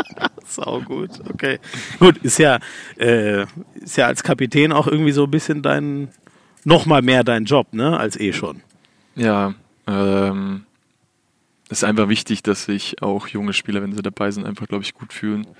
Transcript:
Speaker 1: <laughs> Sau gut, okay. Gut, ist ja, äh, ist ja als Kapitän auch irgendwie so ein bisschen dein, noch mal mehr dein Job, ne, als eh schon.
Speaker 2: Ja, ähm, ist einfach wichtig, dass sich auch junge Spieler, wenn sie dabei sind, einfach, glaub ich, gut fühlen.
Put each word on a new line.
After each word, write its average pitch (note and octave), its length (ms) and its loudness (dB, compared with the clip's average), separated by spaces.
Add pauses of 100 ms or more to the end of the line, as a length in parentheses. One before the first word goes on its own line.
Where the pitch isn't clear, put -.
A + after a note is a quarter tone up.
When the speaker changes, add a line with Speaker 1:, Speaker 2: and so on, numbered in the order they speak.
(140)
Speaker 1:
<laughs> - 320 -8
Sau - 360 -8
gut, C3+ 280 -8 (220)
okay. - 260 -4 (400)
Gut, F3 200 8
ist - 200 0
ja, C#3 200 6 (400)
äh, G#2 480 2 (300)
ist - 200 -12
ja B2+ 100 4
als - 160 -2
Kapitän C#3+ 500 2
auch D3 140 2
irgendwie D3+ 260 2
so C#3+ 120 2
ein C#3+ 60 0
bisschen D3+ 320 -2
dein, C#3+ 460 -2 (560)
noch D#3 200 6
mal D3+ 160 6
mehr B2+ 240 4
dein A2+ 220 0
Job, C3 260 2
ne, C#3 260 0
als G#2+ 220 -4
eh G2 140 0
schon. D#2 260 -8 (540)
Speaker 2:
Ja, G2+ 400 0 (320)
ähm, G2 760 0 (1080)
ist G2+ 140 -4
einfach G#2+ 260 2
wichtig, A2 320 -2
dass G2+ 240 -2
sich - 360 -6
auch G2+ 260 -4
junge G2+ 260 -6
Spieler, G2+ 280 -4
wenn G2+ 120 -8
sie G#2 80 -8
dabei G2+ 280 -4
sind, G2+ 140 -8
einfach, G#2 240 -10
glaub G2+ 140 -4
ich, - 100 -12
gut - 220 -18
fühlen. G#2+ 320 -6 (140)